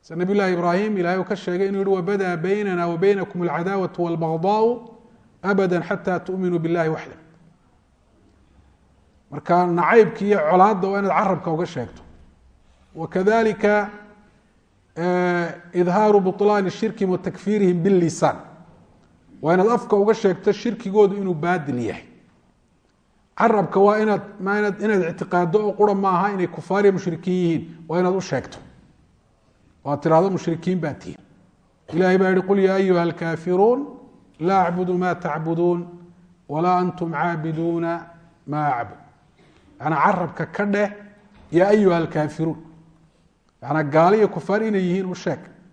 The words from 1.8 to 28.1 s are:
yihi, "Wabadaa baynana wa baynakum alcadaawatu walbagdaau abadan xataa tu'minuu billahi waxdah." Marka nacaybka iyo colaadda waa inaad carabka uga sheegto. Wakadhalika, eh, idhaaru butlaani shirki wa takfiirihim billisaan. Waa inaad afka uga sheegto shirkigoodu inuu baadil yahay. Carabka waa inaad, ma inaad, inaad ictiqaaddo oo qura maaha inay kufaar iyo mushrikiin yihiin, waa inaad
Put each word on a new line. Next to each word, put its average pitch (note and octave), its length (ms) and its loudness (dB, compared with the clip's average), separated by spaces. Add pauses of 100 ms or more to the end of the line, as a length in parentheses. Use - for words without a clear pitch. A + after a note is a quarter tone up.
yihi, G3 120 0
"Wabadaa F#3 400 -2
baynana F#3 520 -2
wa E3+ 80 -4
baynakum F#3 460 0
alcadaawatu F3 600 -2
walbagdaau F3 880 0 (520)
abadan F#3+ 400 0
xataa F#3 380 -4
tu'minuu F3+ 380 -4
billahi E3 300 0
waxdah." - 280 -8 (2250)
Marka F3 360 0
nacaybka F3 580 4
iyo G3+ 140 2 (120)
colaadda F#3+ 380 4
waa G3 100 -2
inaad G3 140 0 (120)
carabka F3 260 -2
uga D#3+ 160 -2
sheegto. - 360 -10 (920)
Wakadhalika, G#3 960 2 (1040)
eh, F3 580 0 (180)
idhaaru G3 480 4
butlaani G3 500 2
shirki A3 340 -4
wa F3+ 140 0
takfiirihim F#3 640 0
billisaan. F3 540 2 (1040)
Waa D#3+ 120 2
inaad F#3 140 4
afka A#3 280 0
uga G#3 180 4
sheegto G3+ 380 0
shirkigoodu G3+ 640 0
inuu F#3+ 180 -4
baadil D3+ 440 -4
yahay. G2+ 240 -6 (1400)
Carabka G3+ 420 2
waa G#3 220 6
inaad, G3+ 200 0 (180)
ma G3 180 -2
inaad, G3+ 240 -2
inaad G#3 280 0
ictiqaaddo F3 560 -2
oo G3 60 -2
qura G3+ 220 2
maaha G3 400 0
inay F3+ 120 -2
kufaar F#3+ 380 -2
iyo G3 80 8
mushrikiin F3 440 -4
yihiin, E3+ 520 -2
waa E3+ 120 0
inaad F3+ 160 2